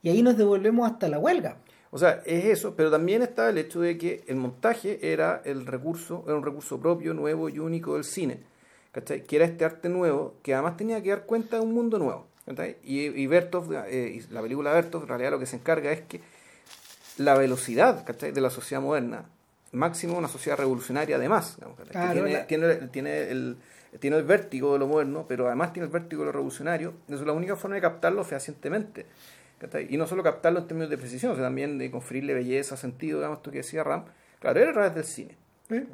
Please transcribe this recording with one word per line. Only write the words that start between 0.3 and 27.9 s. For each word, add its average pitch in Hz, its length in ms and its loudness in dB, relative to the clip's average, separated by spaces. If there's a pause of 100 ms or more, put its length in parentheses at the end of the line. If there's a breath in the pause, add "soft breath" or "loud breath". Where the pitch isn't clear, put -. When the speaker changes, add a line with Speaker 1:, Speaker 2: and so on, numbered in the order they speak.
Speaker 1:
devolvemos 214 540 6
hasta 185 180 -2
la 147 100 0
huelga. 302 380 2 (360 soft breath)
Speaker 2:
O 151 60 -8
sea, 170 280 6
es 170 180 2
eso, 208 320 2
pero 156 140 6
también 180 320 4
está 233 260 2
el 208 80 2
hecho 160 240 -2
de 170 160 2
que 165 320 -4
el 131 80 -2
montaje 160 800 -2
era 160 320 2
el 135 180 -6
recurso, 165 640 -6
era 151 100 0
un 135 80 -4
recurso 143 340 -6
propio, 165 360 0
nuevo 156 340 -2
y 147 100 -8
único 165 360 -4
del 151 100 -2
cine, 156 340 -4 (540 soft breath)
¿cachai? - 320 -6
Que 143 120 -2
era 165 100 8
este 170 180 -2
arte 165 240 -2
nuevo, 170 540 0
que 139 100 -2
además 160 240 0
tenía 214 260 -4
que 185 60 -2
dar 202 160 0
cuenta 226 320 -2
de 226 80 0
un 226 100 -2
mundo 226 240 2
nuevo, 123 300 -2 (180)
¿cachai? - 380 -6
Y, 139 220 -2
y 139 200 -2
Bertov, 170 460 2 (160)
eh, 120 320 -4
y - 120 -18
la 117 80 -6
película 143 320 -2
Bertov, 170 300 2
en 135 60 -12
realidad 127 240 -2
lo 139 80 -2
que 127 60 -4
se 127 100 -10
encarga 147 340 0
es - 120 -4
que - 180 -14 (1000 loud breath)
la 139 180 6
velocidad, 131 680 4
¿cachai? 147 240 -8
De 139 100 -2
la 127 100 2
sociedad 131 300 -6
moderna, 131 440 -2 (480)
máximo 170 440 -2
una 160 120 -4
sociedad 139 300 -4
revolucionaria 139 580 0
además, 170 400 0
digamos, - 200 -18
¿cachai? - 160 -20
Que 185 60 -6
Speaker 1:
Claro, 175 160 0
Speaker 2:
tiene, 151 180 2
Speaker 1:
la - 140 -2
Speaker 2:
tiene, 156 280 4 (140)
tiene 143 440 -4
el, 127 240 -4 (420 soft breath)
tiene 143 180 0
el 156 60 4
vértigo 143 520 2
de 139 40 2
lo 135 80 2
moderno, 147 420 0
pero 123 200 0
además 160 240 0
tiene 175 140 -6
el 143 60 -8
vértigo 165 300 -4
de 147 40 -2
lo 147 60 -2
revolucionario. 151 600 -4 (140)
Eso 143 120 -8
es 151 60 -6
la 151 60 0
única 180 240 -2
forma 196 180 -6
de 196 60 -4
captarlo 175 440 2